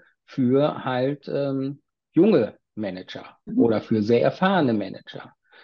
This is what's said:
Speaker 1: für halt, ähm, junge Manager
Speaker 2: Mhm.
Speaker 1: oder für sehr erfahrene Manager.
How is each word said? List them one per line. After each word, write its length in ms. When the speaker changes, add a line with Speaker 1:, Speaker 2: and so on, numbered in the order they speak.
Speaker 1:
für 600
halt, 480
ähm, 480
junge 440
Manager 720
Speaker 2:
Mhm. 120
Speaker 1:
oder 220
für 220
sehr 200
erfahrene 520
Manager. 580